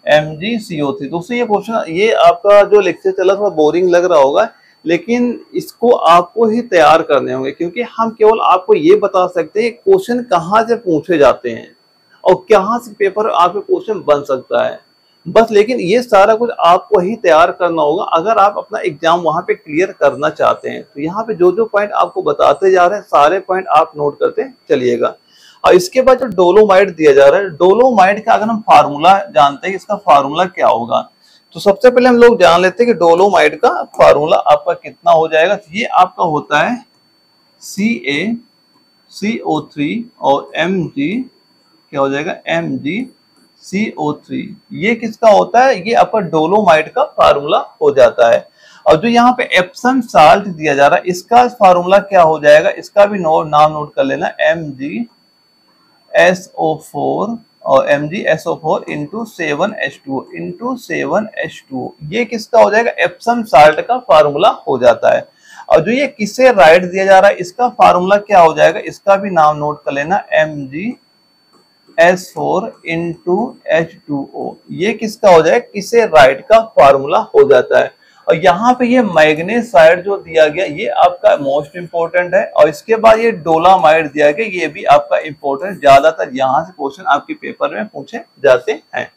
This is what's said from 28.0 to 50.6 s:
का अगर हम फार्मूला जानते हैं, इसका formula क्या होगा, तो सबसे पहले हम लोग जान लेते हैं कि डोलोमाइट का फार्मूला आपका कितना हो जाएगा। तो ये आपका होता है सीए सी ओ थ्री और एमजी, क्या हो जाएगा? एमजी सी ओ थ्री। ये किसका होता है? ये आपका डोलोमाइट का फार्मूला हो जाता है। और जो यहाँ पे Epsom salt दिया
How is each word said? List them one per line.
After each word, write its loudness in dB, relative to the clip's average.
का 0
अगर 0
हम -4
फार्मूला 2
जानते 0
हैं, -8
इसका -8
formula 0
क्या -4
होगा, -2
तो -16
सबसे 2
पहले 2
हम 4
लोग 4
जान 4
लेते 0
हैं 0
कि -2
डोलोमाइट 2
का -2
फार्मूला 2
आपका 0
कितना -6
हो 2
जाएगा। 0
तो -18
ये -6
आपका 0
होता -4
है -4
सीए -6
सी -8
ओ -6
थ्री -10
और -2
एमजी, -6
क्या -8
हो 0
जाएगा? -6
एमजी -6
सी -8
ओ -4
थ्री। -12
ये -4
किसका -2
होता 2
है? -2
ये -2
आपका 0
डोलोमाइट 0
का -4
फार्मूला -2
हो 2
जाता 2
है। -2
और 4
जो -2
यहाँ 2
पे -2
Epsom -2
salt 4
दिया -4